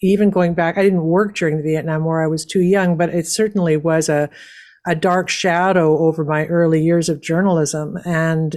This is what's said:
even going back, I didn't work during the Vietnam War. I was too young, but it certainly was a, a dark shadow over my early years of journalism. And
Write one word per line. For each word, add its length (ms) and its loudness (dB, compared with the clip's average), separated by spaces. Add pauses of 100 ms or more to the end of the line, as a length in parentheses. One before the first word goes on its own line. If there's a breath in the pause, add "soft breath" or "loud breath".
even 300 2
going 220 0
back, 240 -2
I 60 2
didn't 200 2
work 320 0
during 220 -2
the 60 -4
Vietnam 400 -2
War. 180 -2
I 60 0
was 160 -4
too 180 -2
young, 360 2
but 120 0
it 180 -4
certainly 500 0
was 320 0
a, 200 0 (560 loud breath)
a 100 0
dark 340 0
shadow 720 2
over 260 0
my 220 -2
early 340 2
years 260 2
of 140 -4
journalism. 840 -2
And 540 -2